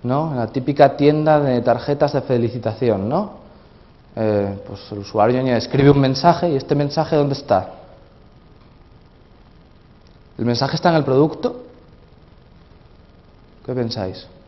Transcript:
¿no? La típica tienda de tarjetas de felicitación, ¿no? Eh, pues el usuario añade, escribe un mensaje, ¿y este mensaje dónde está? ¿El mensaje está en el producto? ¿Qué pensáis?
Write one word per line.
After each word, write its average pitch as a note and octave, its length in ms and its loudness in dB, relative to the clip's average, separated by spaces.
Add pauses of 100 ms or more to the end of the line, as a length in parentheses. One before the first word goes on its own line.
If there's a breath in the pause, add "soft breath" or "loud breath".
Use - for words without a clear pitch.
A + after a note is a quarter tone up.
¿no? C#3+ 320 -2
La A2+ 120 -4
típica C3+ 500 2
tienda D3+ 420 4
de B2+ 220 2
tarjetas C#3 500 0
de C#3 100 -2
felicitación, A2+ 880 -2
¿no? F#3+ 240 -2 (840 soft breath)
Eh, G2+ 540 -2
pues - 240 -16
el G#2 60 -10
usuario A2 420 0
añade, B2+ 200 0
escribe C#3 320 4
un C#3+ 100 4
mensaje, E3 480 2
¿y C#3 80 0
este C3+ 180 -2
mensaje D3 400 -2
dónde C#3+ 200 2
está? - 340 -2 (2750)
¿El A#2+ 60 -6
mensaje A#2+ 320 0
está F3 140 0
en E3 60 2
el D3 100 2
producto? C#3+ 560 0 (2000)
¿Qué B2+ 80 -8
pensáis? A2 540 -6 (200)